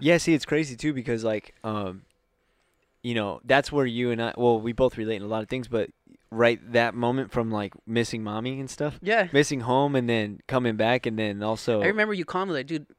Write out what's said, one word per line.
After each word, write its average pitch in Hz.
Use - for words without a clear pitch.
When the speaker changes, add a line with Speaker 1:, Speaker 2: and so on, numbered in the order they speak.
Speaker 1:
Yeah, 160
see, 165
it's 139
crazy, 147
too, 151
because, 120
like, 107
um, 101
you 120
know, 101
that's 135
where 143
you 120
and 117
I, 117
well, 120
we 113
both 123
relate 110
in 95
a 104
lot 110
of 107
things, 127
but 113
right 117
that 117
moment 120
from, 113
like, 104
missing 113
mommy 110
and 135
stuff. 147
Speaker 2:
Yeah. 196
Speaker 1:
Missing 143
home 131
and 123
then 107
coming 123
back 117
and 113
then 104
also 110
Speaker 2:
I 101
remember 214
you 185
calling 185
me, 175
like, 131
"Dude, 151